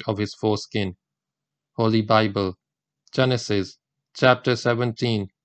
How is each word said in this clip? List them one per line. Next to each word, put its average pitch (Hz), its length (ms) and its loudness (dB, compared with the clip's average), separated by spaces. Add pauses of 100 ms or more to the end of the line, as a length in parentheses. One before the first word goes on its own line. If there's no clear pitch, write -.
of 104 120 -4
his 104 160 -4
foreskin." 104 600 -2 (800)
Holy 113 280 2
Bible, 104 520 0 (560)
Genesis 117 680 -2 (360)
chapter 123 400 4
seventeen, 117 720 -2 (180)